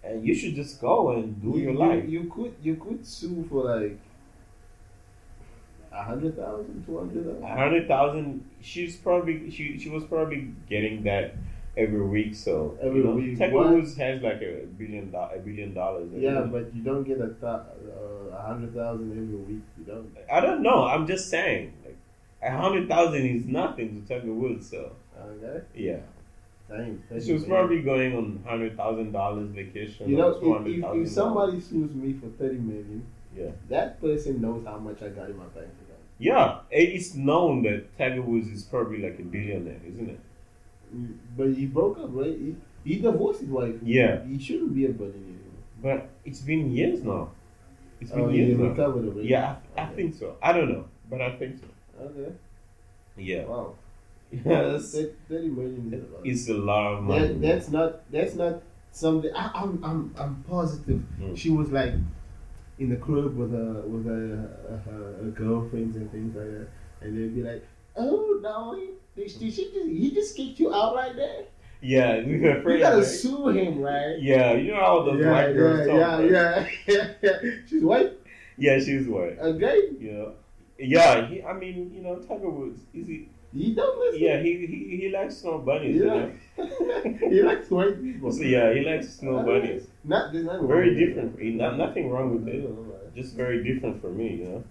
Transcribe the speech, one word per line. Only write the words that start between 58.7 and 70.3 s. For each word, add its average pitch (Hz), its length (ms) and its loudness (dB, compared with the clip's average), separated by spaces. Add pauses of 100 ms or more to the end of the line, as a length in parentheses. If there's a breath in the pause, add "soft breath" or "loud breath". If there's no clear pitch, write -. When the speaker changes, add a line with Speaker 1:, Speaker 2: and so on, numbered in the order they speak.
Speaker 2:
something. 160 420 2
I, - 200 -4
I'm, 185 300 -4
I'm, 160 340 -4
I'm 139 300 -6
positive. 156 540 -2 (180)
Speaker 1:
Mm. 95 160 -6
Speaker 2:
She 160 140 -2
was, 151 200 2
like, 127 220 0 (880)
in 131 80 0
the 123 80 0
club 139 400 0
with 117 160 -2
her, 113 300 -4
with 113 240 -6
her, 110 800 -6
her, 104 380 -12
her 107 60 -4
girlfriends 113 640 -2
and 107 140 -8
things 110 240 -8
like 107 120 -8
that, 107 200 -10 (360 soft breath)
and 107 140 -8
they'd 113 160 -4
be 120 120 -4
like, 117 200 -10 (320)
Oh, 403 460 2
darling, 233 520 -8 (220)
did 208 140 -8
she, - 80 -16
did 226 160 -4
she 392 180 -4
just, 359 160 -4
he 320 240 0
just 415 240 -2